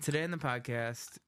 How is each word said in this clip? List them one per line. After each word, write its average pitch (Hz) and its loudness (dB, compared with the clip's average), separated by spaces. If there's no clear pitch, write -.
today 151 2
on 170 -2
the 170 0
podcast 120 0